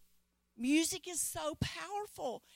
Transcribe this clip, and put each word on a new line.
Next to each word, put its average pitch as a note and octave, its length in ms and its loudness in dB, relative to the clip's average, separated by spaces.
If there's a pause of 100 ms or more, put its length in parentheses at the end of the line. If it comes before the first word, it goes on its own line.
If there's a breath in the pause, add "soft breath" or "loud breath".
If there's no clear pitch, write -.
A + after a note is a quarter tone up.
(560)
music D#4+ 520 4
is F4 120 -2
so D#4 400 -2
powerful. E4+ 840 -4 (140 loud breath)